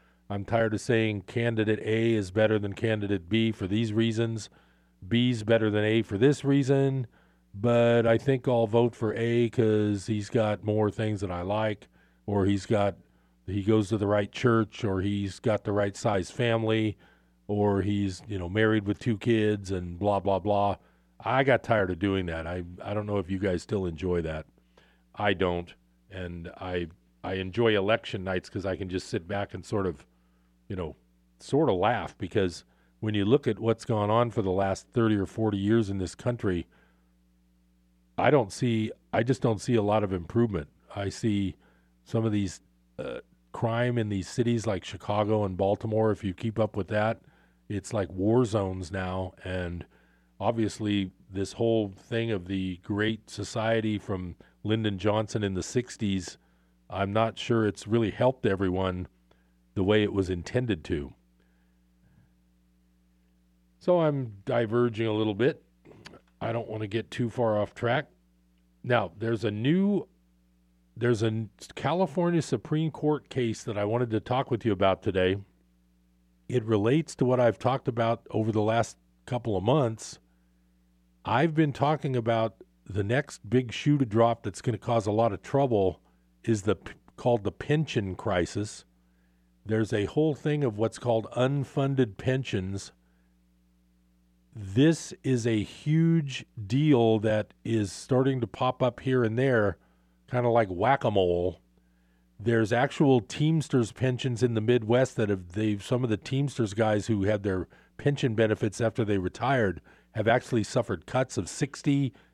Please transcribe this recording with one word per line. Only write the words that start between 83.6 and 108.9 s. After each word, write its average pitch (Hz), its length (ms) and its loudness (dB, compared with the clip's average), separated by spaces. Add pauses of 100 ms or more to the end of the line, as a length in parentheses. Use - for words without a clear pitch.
shoe 147 240 2
to 139 80 2
drop 113 380 2
that's 101 180 -8
gonna 120 160 -2
cause 113 300 0
a 107 60 0
lot 110 200 2
of 95 80 -8
trouble 113 640 0 (420)
is 110 180 0
the 98 140 2
p-, - 160 -16 (240)
called 120 280 0
the 98 80 -2
pension 127 640 -2
crisis. 98 680 -4 (800)
There's 110 300 0
a 104 100 2
whole 151 300 2
thing 147 280 -2
of 117 140 0
what's 113 220 0
called 113 360 0
unfunded 135 840 0
pensions. 101 760 -4 (1600)
This 117 600 0 (100)
is 123 220 0
a 110 160 2
huge 156 840 0 (220)
deal 117 540 4
that 107 340 0 (100)
is 110 260 0
starting 131 520 0
to 113 40 -4
pop 127 360 -4
up 123 180 0
here 127 240 0
and 110 140 -2
there, 117 400 2 (520)
kinda 120 200 0
like 113 180 4
whack-a-mole. 92 920 2 (840)
There's 113 280 2
actual 135 480 4
Teamsters 143 720 0
pensions 127 500 -2
in 120 120 2
the 110 60 0
Midwest 120 540 2
that 110 140 -2
have, 92 240 -4
they've, 104 280 -2
some 123 220 -2
of 123 80 0
the 107 60 0
Teamsters 127 580 -2
guys 107 320 2
who 104 160 0
had 101 220 0
their 92 240 -2 (300)
pension 139 360 0
benefits 107 460 0
after 113 240 0